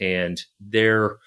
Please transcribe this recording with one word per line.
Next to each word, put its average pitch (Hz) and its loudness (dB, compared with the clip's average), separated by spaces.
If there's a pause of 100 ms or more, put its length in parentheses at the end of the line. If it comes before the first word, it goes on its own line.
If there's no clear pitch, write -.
And 90 -4 (180)
there 110 2